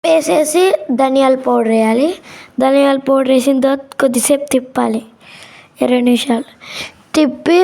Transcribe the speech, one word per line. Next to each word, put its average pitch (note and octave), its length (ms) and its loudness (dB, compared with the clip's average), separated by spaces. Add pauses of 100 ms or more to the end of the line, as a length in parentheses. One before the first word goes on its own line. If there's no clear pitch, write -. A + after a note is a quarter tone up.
వేసేసి D#4+ 580 0 (380)
ధనియాల C4 340 2 (100)
పౌడర్ A#3+ 280 0
వేయాలి. A3+ 340 2 (560)
ధనియాల C#4 360 2 (100)
పౌడర్ C4+ 240 2
వేసిన C4 320 2
తర్వాత C4+ 200 -2 (180)
కొద్దిసేపు C#4 500 0
తిప్పాలి, B3 480 -2 (840)
ఇరవై B3 260 0
నిమిషాలు A#3+ 380 -2 (720)
తిప్పి D4+ 460 0